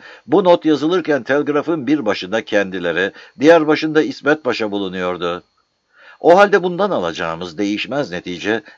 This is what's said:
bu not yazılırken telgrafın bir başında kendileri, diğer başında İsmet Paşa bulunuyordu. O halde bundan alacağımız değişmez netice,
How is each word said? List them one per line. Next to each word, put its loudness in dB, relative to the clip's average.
bu 2
not 4
yazılırken 0
telgrafın -2
bir 0
başında -4
kendileri, -2
diğer 6
başında 0
İsmet -2
Paşa -4
bulunuyordu. -4
O 6
halde 4
bundan -2
alacağımız -4
değişmez -4
netice, -4